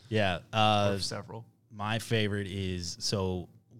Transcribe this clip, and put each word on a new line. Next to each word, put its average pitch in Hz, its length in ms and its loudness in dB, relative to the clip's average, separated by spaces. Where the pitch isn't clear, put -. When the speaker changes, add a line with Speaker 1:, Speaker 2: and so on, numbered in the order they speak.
Speaker 1:
Yeah, 98 300 2
uh, 107 440 4
Speaker 2:
Or - 20 -4
several. 101 480 -8
Speaker 1:
my 107 280 -4
favorite 104 480 0
is, 92 540 -4
so 92 480 -2